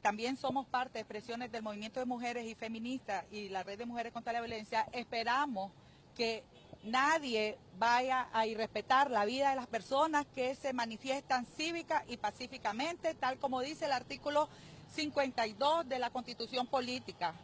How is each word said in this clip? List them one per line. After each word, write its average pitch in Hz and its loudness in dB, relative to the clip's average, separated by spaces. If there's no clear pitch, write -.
También 226 0
somos 262 -2
parte 254 -4
de 233 -6
expresiones 233 -8
del 226 -6
movimiento 214 -6
de 254 -2
mujeres 240 -4
y 226 -8
feministas 226 -4
y 208 -8
la 185 -4
Red 196 -8
de 240 -6
Mujeres 233 -6
contra 233 -6
la 233 0
Violencia. 226 -2
Esperamos 233 0
que 226 -2
nadie 247 2
vaya 247 4
a 226 4
irrespetar 226 4
la 208 4
vida 269 4
de 269 2
las 247 -4
personas 285 2
que 262 0
se 269 -2
manifiestan 254 0
cívica 320 -2
y 240 -6
pacíficamente, 254 -2
tal 262 0
como 262 0
dice 294 -4
el 285 0
artículo 294 2
cincuenta 277 2
y 220 -6
dos 285 4
de 254 -2
la 240 0
Constitución 247 -4
Política 247 -2